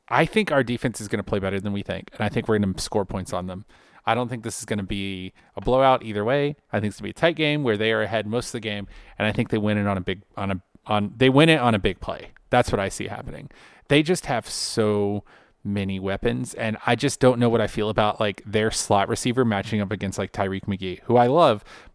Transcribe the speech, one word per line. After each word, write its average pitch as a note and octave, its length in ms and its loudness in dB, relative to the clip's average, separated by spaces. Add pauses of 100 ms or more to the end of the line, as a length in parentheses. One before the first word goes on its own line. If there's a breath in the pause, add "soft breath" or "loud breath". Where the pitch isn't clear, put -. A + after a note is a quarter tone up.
I D3 160 4
think G#3 260 -2
our C#3 120 4
defense A#2+ 360 -4
is G#2+ 80 -10
gonna G#2 160 -4
play G#2+ 160 -4
better F#2+ 220 -4
than G2+ 100 -4
we G2+ 100 -4
think, F2 300 -8
and - 100 -8
I G#2+ 60 0
think A2 220 -4
we're G#2+ 100 4
gonna F#2+ 200 0
score - 260 -2
points F#2 260 -8
on F#2 160 -6
them. F#2 160 -12 (420 soft breath)
I A2 80 2
don't B2 140 -2
think A#2+ 160 -8
this A2+ 160 -8
is A2+ 60 -12
gonna G#2 180 -2
be G2 480 -8 (240 soft breath)
a G#2 60 -10
blowout C3 420 4
either G#2 220 -4
way. C#3+ 320 0 (160)
I G#2+ 80 0
think G#2+ 100 -2
it's - 80 -14
gonna G#2 80 -12
be G#2 40 -8
a - 20 -12
tight E3+ 240 2
game D3+ 260 0
where A2 140 2
they A2 160 2
are A2 80 2
ahead G#2+ 260 -2
most A#2 200 -4
of - 60 -12
the B2 60 -6
game, G#2 280 -8 (300 loud breath)
and - 80 0
I G#2+ 60 2
think A2+ 200 -2
they A#2 60 0
win G#2 200 2
it G2+ 100 0
on G2+ 100 0
a F#2+ 40 -4
big, F#2+ 200 -6 (140)
on G2 160 -4
a, F#2+ 100 -4 (240)
on, G#2 300 0
they C3 140 6
win C#3 180 8
it D#3 140 4
on A#2+ 140 4
a G#2 40 2
big F#2+ 220 -2
play. - 300 -10 (180)
That's B2 240 4
what G#2 80 2
I G2 80 -2
see G2 180 -8
happening. A2 420 -12 (400 loud breath)
They C#3+ 120 6
just E3 260 0
have B2 220 -2
so G#2 760 0 (400 soft breath)
many G2 360 -4
weapons, A#2 540 -4
and A2 320 -4
I B2 100 4
just C3 240 -2
don't C3 200 6
know A#2+ 100 4
what A2+ 120 2
I G#2+ 60 0
feel G#2 220 -2
about, G#2+ 300 0
like, G#2 260 -2
their G#2+ 260 0
slot G2+ 380 2
receiver A#2+ 340 0
matching G#2 380 0
up G2 100 -2
against, G2 260 -4
like, G2 140 -4
Tyreek F#2+ 340 -2
McGee, F#2+ 380 -6
who A#2+ 140 2
I A#2+ 100 6
love, C3 360 4 (320 loud breath)